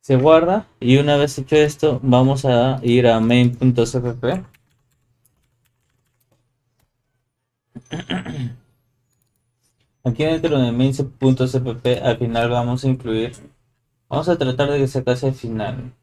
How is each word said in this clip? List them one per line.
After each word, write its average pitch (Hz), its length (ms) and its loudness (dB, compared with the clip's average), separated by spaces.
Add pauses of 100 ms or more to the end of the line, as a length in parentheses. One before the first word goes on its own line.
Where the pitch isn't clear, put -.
Se 135 160 0
guarda 165 500 4 (140)
y 127 160 4
una 147 200 2
vez 143 220 0
hecho 139 160 -4
esto, 151 480 2
vamos 131 420 2
a 131 380 2
ir 123 240 2
a 113 140 4
main 120 340 2
punto 120 320 0
C 127 140 -4
P 120 140 -6
P. 156 300 -6 (3500)
<clears throat> 156 680 -8 (1500)
Aquí 127 220 -2
dentro 160 340 0
de 120 140 0
main 131 200 0 (260)
punto 131 280 2
C 127 140 -2
P 123 140 -6
P 123 260 -2
al 120 180 0
final 117 320 -2
vamos 120 320 -2
a 135 60 0
incluir, 120 440 -2 (760)
vamos 156 200 -4
a 175 80 2
tratar 143 360 -2
de 143 60 0
que 135 100 0
se 127 160 -4
case 123 240 -2
al 131 60 -2
final. 117 580 -8 (100)